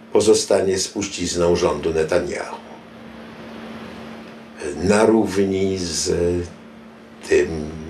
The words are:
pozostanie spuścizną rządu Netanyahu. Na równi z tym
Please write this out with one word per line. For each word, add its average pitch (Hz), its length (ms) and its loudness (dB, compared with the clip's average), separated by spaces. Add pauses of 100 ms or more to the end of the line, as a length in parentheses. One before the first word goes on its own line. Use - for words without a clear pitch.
(120)
pozostanie 98 640 4
spuścizną 87 800 0
rządu 80 380 0
Netanyahu. 80 640 -2 (2250)
Na 104 240 6
równi 98 720 2
z 87 340 -2 (1160)
tym 78 420 2 (200)